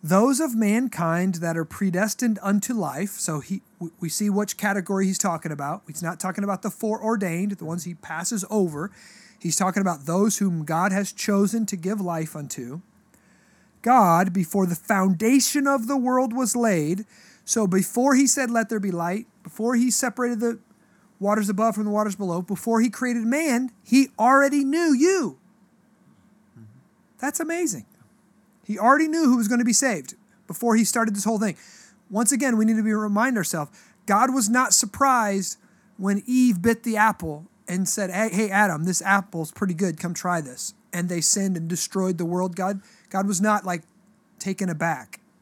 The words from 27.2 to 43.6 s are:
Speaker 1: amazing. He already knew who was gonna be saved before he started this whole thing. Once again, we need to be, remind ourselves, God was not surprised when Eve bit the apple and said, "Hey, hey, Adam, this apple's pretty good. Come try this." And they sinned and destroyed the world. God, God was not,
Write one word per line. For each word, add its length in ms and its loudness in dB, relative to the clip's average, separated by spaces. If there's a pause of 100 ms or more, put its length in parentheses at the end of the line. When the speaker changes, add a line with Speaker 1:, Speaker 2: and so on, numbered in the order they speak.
Speaker 1:
amazing. 480 -4 (760)
He 140 -8
already 300 4
knew 180 2
who 120 6
was 100 0
gonna 180 2
be 80 2
saved 400 0 (320)
before 300 0
he 80 6
started 320 0
this 80 -6
whole 160 0
thing. 180 -2 (500)
Once 240 0
again, 260 2
we 80 4
need 120 4
to 60 0
be, 100 0
remind 420 0
ourselves, 360 -4 (340)
God 260 4
was 180 0
not 260 2
surprised 840 2 (400)
when 300 -2
Eve 340 4
bit 220 2
the 140 -2
apple 500 0 (200)
and 220 -2
said, 220 -4
"Hey, 180 0
hey, 220 -2
Adam, 320 2
this 180 0
apple's 500 0
pretty 220 -2
good. 260 -2
Come 140 -6
try 280 -4
this." 340 -12 (180)
And 140 -2
they 140 -4
sinned 340 0
and 140 -6
destroyed 480 -2
the 80 -4
world. 280 -2
God, 280 -4 (280)
God 160 -2
was 140 -2
not, 240 2